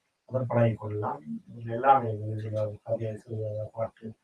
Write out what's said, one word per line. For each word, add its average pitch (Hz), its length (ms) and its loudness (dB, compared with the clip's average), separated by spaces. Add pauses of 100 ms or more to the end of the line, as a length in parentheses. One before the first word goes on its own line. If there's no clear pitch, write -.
(300)
அதை 127 180 0
பழகிக் 117 300 4
கொள்ளலாம். 110 420 -4 (360)
இது 117 180 -6
எல்லாமே 123 380 6
இதுல 107 720 -4
கவிதை, 113 340 -2
சிறுகதை, 107 560 -6
பாட்டு 113 320 -6 (180)